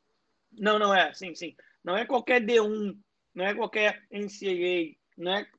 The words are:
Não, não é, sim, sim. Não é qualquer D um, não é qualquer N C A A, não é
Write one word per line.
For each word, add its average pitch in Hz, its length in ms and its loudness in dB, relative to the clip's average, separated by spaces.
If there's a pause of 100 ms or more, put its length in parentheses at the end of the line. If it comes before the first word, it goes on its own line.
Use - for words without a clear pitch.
(580)
Não, 214 220 2
não 202 140 4
é, 170 200 4
sim, 175 220 -14
sim. 165 180 -12 (300)
Não 180 140 -2
é 240 80 -2
qualquer 247 340 2
D 226 220 4
um, 208 360 -2 (380)
não 180 100 -4
é 208 80 0
qualquer 214 560 0
N 208 200 -8
C 202 180 -10
A 190 40 0
A, 175 720 -4
não 180 120 -4
é 202 140 -4 (120)